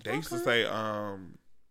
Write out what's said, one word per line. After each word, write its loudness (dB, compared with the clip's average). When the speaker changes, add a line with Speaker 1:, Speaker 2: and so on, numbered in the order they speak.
Speaker 1:
They 0
used -2
to -4
Speaker 2:
Okay. -2
Speaker 1:
say, 6
um, -2